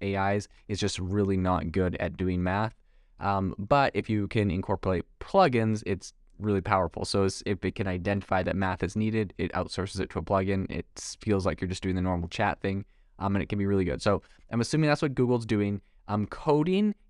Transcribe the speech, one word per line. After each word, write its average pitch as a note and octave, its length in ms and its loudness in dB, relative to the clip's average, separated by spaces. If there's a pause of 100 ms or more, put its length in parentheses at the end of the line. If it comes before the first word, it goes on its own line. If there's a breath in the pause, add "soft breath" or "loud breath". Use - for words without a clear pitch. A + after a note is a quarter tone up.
A G2 140 -2 (200)
Is, G2+ 120 -2 (200 soft breath)
is G2+ 120 -4
just G2 200 0
really G2 380 2
not F2 340 2
good F2+ 280 0
at - 160 -4
doing F2+ 280 0
math. G2+ 320 0 (440)
Um, G2 380 0
but C#3 360 2
if G#2 140 -2
you G#2 200 0
can G#2 240 2
incorporate F#2 520 0 (160)
plugins, A#2 640 4
it's - 280 -4 (240)
really G2+ 240 0
powerful. F#2 420 0
So G2 200 2
it's, F#2+ 240 0
if G2 180 -2
it F#2 100 -2
can G2+ 120 -4
identify F#2 560 0
that E2+ 120 -2
math F#2+ 280 -2
is F2+ 120 -2
needed, A2 440 -2
it F2+ 140 -2
outsources F#2+ 460 -4
it - 120 -4
to - 80 -4
a - 20 -2
plugin. F#2+ 480 0
It - 160 -6 (100)
s-, - 240 -12
feels G2 280 0
like - 120 -2
you're F#2+ 80 -4
just F2+ 160 -6
doing F#2 120 0
the F#2 60 0
normal F2 280 -2
chat G2+ 320 -2
thing, G2 240 -4 (320)
um, G2 180 0
and F#2+ 60 2
it - 80 -4
can G#2 80 -4
be G2+ 80 0
really G2 200 2
good. C#2 180 -4
So G2+ 180 2 (300 soft breath)
I'm A#2 100 0
assuming D#3 260 0
that's D3 140 2
what C#3+ 140 -2
Google's A#2+ 320 2
doing. G2+ 340 0 (260)
Um, G#2 180 0
coding F#3 680 2 (140)